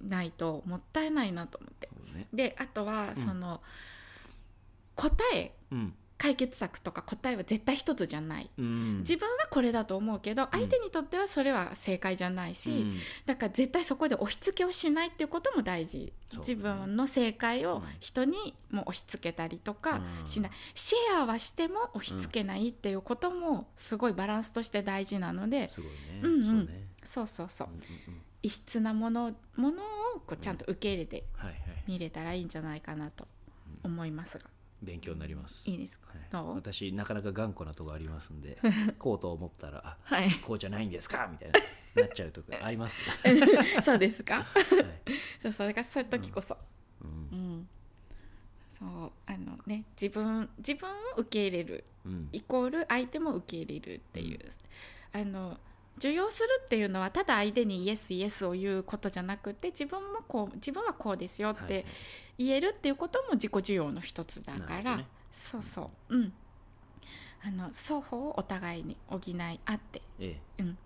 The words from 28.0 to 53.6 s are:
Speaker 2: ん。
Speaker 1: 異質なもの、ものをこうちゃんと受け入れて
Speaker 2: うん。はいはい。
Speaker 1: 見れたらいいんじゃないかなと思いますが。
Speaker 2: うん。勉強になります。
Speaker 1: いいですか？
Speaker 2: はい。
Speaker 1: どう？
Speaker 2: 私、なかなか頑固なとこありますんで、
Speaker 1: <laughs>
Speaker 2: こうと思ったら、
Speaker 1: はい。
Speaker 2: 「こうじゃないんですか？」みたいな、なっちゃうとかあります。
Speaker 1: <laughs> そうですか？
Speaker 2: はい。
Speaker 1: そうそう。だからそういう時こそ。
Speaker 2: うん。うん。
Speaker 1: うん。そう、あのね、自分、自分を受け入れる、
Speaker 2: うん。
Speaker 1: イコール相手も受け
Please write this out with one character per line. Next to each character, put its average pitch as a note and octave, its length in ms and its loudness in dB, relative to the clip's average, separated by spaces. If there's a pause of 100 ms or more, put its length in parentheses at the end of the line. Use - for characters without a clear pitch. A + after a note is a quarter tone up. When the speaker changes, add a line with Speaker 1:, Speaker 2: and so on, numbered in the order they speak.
Speaker 2:
ん。 E2 40 -16 (200)
Speaker 1:
異 G#3 80 0
質 - 300 -2
な A3 140 2
も A3 160 2
の、 A#3 260 0 (220)
も C4 140 6
の F#4 120 -2 (320)
を F4 100 -6
こ D#3+ 100 -8
う - 20 -4
ち - 100 -6
ゃ F#3+ 60 0
ん - 40 -6
と E3 80 -10
受 F#3 140 -2
け G#3 140 2
入 F3+ 60 0
れ E3 60 -4
て - 200 -8 (100)
Speaker 2:
う - 80 -6
ん。 - 20 -4
は - 0 -
い - 40 -4
は D#3+ 40 -8
い。 - 40 -12 (300)
Speaker 1:
見 F#3 120 -2
れ E3 100 -6
た D#3+ 140 -8
ら E3 100 -4
い F3+ 80 -2
い - 20 -4
ん E3 60 -6
じ - 80 -8
ゃ D#3+ 40 -6
な D#3 140 -6
い D3+ 60 -10
か D#3 140 -6
な D3+ 140 -6
と - 180 -16 (560)
思 E3+ 220 -4
い D#3+ 60 -4
ま D#3+ 140 -6
す - 120 -10
が。 - 80 -18
Speaker 2:
う - 20 -20
ん。 - 40 -20 (300)
勉 F2 200 -8
強 E2 120 -6
に D#2 60 -6
な D2+ 80 -6
り D2+ 80 -6
ま D2 140 -10
す。 - 200 -10
Speaker 1:
い F#3 40 0
い F3 40 -4
で - 120 -8
す - 100 -12
か？ - 80 -20
Speaker 2:
は - 80 -18
い。 E2 40 -12 (120)
Speaker 1:
ど E3 220 -6
う？ - 20 -4
Speaker 2:
私、 F#2+ 380 -4
な G#2 100 -2
か G#2 100 -2
な G#2 80 -2
か G2 120 -2
頑 G#2+ 180 -2
固 - 140 -8
な D#2 80 -8
と E2 100 -10
こ D#2 80 -8
あ D2+ 60 -6
り D#2+ 100 -8
ま D#2 140 -6
す - 100 -14
ん D2+ 80 -10
で、 C#2+ 180 -10 (220)
Speaker 1:
<laughs> G#3+ 180 2
Speaker 2:
こ A#2 180 2
う - 40 -2
と F2 140 -4
思 E2+ 140 -6
っ - 40 -12
た - 180 -12
ら、 - 320 -12
Speaker 1:
は - 220 2
い。 F#3 160 6
Speaker 2:
「こ - 140 -4
う G#2+ 40 0
じ G2 100 -6
ゃ - 20 -4
な G#2 100 -2
い A2 80 0
ん - 20 -4
で F2 120 -6
す - 80 -6
か？」 A#2 200 -2
み D#2+ 80 -10
た - 100 -12
い D#2 40 -8 (440)
な、 - 80 8
な - 40 0
っ - 60 -8
ち F#2+ 100 -4
ゃ E2 40 -4
う D#2 40 -8
と E2+ 120 -10
か - 200 -8
あ A2+ 80 0
り A#2 60 -2
ま A2+ 100 -2
す。 - 140 -4 (420)
Speaker 1:
<laughs> C#4 400 10
そ C4+ 120 8
う - 40 8
で F#3+ 100 8
す - 140 -4
か？ - 120 0
Speaker 2:
は B3+ 80 2
い。 - 20 -10 (960)
Speaker 1:
そ A3+ 80 -2
う - 20 0
そ G#3 140 0
う。 - 20 2
だ G#3+ 60 0
か A3+ 80 -2
ら A#3+ 40 -2
そ - 140 -2
う B3+ 40 2
い - 20 -10
う - 40 -10
時 A#3 220 -2
こ G3 100 -2
そ。 - 160 -6 (460)
Speaker 2:
う - 40 -10
ん。 - 20 -8
う D#3 40 -8 (280)
ん。 F3+ 100 -4
Speaker 1:
う E3+ 60 -6
ん。 F3+ 120 -12 (1080)
そ F#3+ 60 -10
う、 F3 260 -8 (140)
あ G3 120 -6
の - 280 -10
ね、 G#3+ 180 -4 (180)
自 G3+ 120 2
分、 A3 360 0 (100)
自 C#4+ 160 0
分 F#4 140 -8
を G4 40 -8 (240)
受 A3 120 0
け G#3 180 4
入 F3+ 100 0
れ E3+ 80 -2
る、 - 180 -8 (220)
Speaker 2:
う F#3+ 40 -8
ん。 D#2+ 220 -6
Speaker 1:
イ - 80 -4
コ B3+ 240 2
ー B3+ 60 0
ル D#4+ 180 0
相 B3 220 2
手 D4+ 100 -4
も D#4 160 0
受 F3+ 120 -6
け F3 160 -8